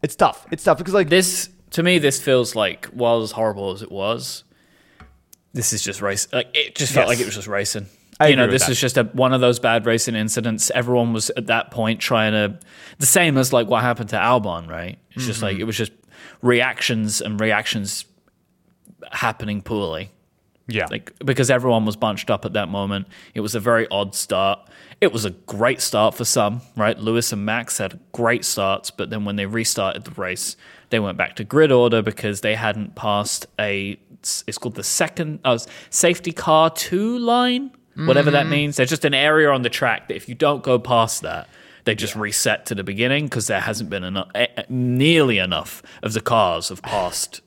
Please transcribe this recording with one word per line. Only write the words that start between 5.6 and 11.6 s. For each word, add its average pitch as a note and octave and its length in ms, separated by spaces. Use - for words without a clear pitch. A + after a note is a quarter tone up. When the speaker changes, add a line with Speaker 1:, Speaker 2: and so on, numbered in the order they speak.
Speaker 2:
is G#2 100
just - 180
race. G2+ 300
Like, A#2+ 240
it - 200
just C3 180
felt C3+ 100
Speaker 1:
Yes. G#2+ 140
Speaker 2:
like - 40
it G#2+ 40
was G2+ 100
just G2+ 120
racing. G2+ 400
Speaker 1:
I D3+ 80
Speaker 2:
You C#3 80
know, B2 60
Speaker 1:
agree A#2 100
with C3 80
Speaker 2:
this - 60
Speaker 1:
that. C3+ 40
Speaker 2:
is A#2+ 80
just B2+ 180
a, B2 60
one B2+ 300
of B2+ 80
those B2 180
bad A2+ 260
racing A2+ 300
incidents. A2 580
Everyone A#2+ 400
was A2 180
at A2 160
that A2+ 240